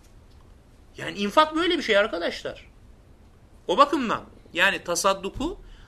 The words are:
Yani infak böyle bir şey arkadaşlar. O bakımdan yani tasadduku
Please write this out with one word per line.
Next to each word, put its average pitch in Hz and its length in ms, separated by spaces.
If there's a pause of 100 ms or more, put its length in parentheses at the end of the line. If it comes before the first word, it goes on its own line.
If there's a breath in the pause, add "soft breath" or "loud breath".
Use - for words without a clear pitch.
(960)
Yani 160 220
infak 202 380
böyle 349 220
bir 247 40
şey 208 160
arkadaşlar. 226 720 (960)
O 185 120
bakımdan 247 460 (280)
yani 175 320
tasadduku 196 760 (280 soft breath)